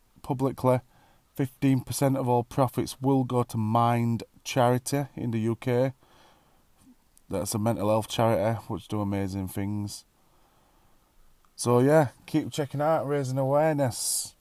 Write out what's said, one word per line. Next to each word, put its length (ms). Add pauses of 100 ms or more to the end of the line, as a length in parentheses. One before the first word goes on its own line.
(240)
publicly, 580 (540)
fifteen 460
percent 360
of 100
all 160
profits 560
will 240
go 200
to 140
Mind 640 (200)
charity 640 (100)
in 160
the 80
U 160
K. 380 (1400)
That's 240
a 60
mental 300
health 200
charity 580
which 220
do 100
amazing 480
things. 560 (1500)
So 240
yeah, 300 (160)
keep 260
checking 300
out, 260
raising 300
awareness. 1040